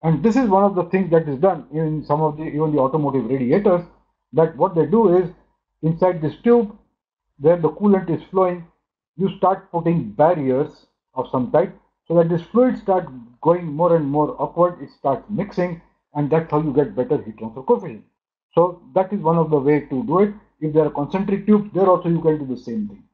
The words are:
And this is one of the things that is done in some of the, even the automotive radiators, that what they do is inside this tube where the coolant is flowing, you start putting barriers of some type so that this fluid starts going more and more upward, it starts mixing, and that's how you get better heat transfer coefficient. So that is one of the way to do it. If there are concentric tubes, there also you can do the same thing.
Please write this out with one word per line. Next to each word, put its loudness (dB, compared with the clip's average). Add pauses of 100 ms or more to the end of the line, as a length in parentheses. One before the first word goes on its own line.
And 0
this 2
is 2
one 4
of 2
the 0
things -2
that 2
is -4
done 0
in -2
some 0
of -2
the, -10
even -2
the 0
automotive 0
radiators, 0 (480)
that 0
what 0
they 2
do 4
is 2 (540)
inside 0
this -4
tube 2 (640)
where 4
the 0
coolant 2
is -4
flowing, 0 (520)
you -2
start -2
putting -2
barriers 0 (280)
of -6
some -2
type 0 (300)
so -4
that 4
this -2
fluid 0
starts -2 (300)
going 2
more 0
and 0
more -2
upward, -2
it -16
starts -4
mixing, -6 (360)
and -2
that's 0
how 0
you -4
get -2
better -2
heat -16
transfer -14
coefficient. -4 (500)
So 0 (120)
that -2
is -4
one 0
of 0
the 2
way 2
to -6
do 0
it. 0 (260)
If -4
there 2
are -2
concentric -4
tubes, 2
there 2
also 2
you 0
can 0
do -6
the -14
same -8
thing. -20